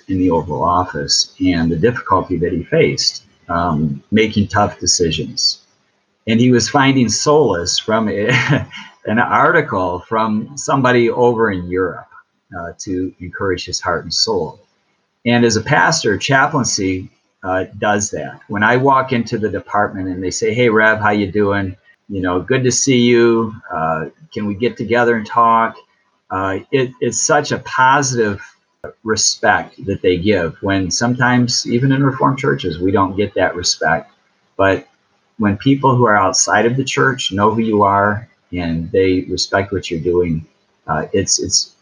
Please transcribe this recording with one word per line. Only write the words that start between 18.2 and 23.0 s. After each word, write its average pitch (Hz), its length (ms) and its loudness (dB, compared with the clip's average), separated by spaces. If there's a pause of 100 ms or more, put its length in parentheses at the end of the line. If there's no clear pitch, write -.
When 104 160 0
I 117 120 4
walk 131 360 2
into 117 260 -2
the 104 120 -2
department 98 580 -2
and 92 140 -6
they 90 80 -4
say, 110 240 -2
"Hey, 123 160 2
Rev, 107 280 4
how 107 120 0
you 104 200 0
doing? 98 460 0 (320)
You 98 120 -6
know, 90 200 0
good 127 240 0
to 127 60 2
see 127 300 2